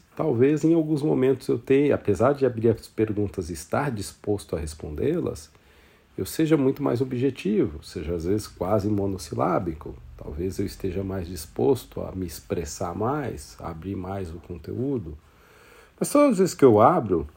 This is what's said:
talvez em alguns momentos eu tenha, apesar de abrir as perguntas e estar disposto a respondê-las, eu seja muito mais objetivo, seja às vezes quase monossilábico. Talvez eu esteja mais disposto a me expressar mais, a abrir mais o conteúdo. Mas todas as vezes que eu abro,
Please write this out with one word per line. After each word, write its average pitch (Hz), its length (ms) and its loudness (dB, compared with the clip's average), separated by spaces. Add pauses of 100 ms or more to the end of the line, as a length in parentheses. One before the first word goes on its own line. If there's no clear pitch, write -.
(160)
talvez 143 480 2
em 160 100 6
alguns 156 280 2
momentos 135 480 2
eu 131 100 0
tenha, 135 360 4
apesar 107 380 2
de 135 120 0
abrir 113 240 2
as - 180 0
perguntas 101 640 -2
e 90 40 -6
estar 131 380 -4
disposto 101 640 -6
a 80 40 -6
respondê-las, 104 920 -4 (680)
eu 95 80 -4
seja 160 300 2
muito 135 260 2
mais 135 200 0
objetivo, 127 840 -2
seja 87 320 -6
às 82 80 -4
vezes 104 240 -2
quase 95 400 -2
monossilábico. 98 1040 -2 (220)
Talvez 85 420 -6
eu 101 80 -2
esteja 95 380 -6
mais 95 240 -6
disposto 120 720 -2
a 87 160 -10
me 92 100 -4
expressar 85 680 -8
mais, 123 640 -6
a 82 120 -10
abrir 85 240 -8
mais 95 340 -8
o 85 80 -12
conteúdo. 101 800 -8 (840)
Mas 185 120 -2
todas 285 220 6
as 180 40 0
vezes 185 160 2
que - 100 4
eu 113 160 10
abro, 110 580 4